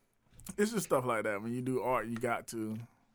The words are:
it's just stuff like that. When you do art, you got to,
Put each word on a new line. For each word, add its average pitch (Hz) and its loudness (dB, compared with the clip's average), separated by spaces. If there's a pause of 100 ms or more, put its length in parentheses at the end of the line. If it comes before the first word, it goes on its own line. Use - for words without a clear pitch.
(580)
it's 208 4
just 202 0
stuff 135 4
like 113 2
that. 104 0
When 117 -4
you 127 -2
do 123 0
art, 117 2
you 117 -4
got 110 0
to, 110 -4 (360)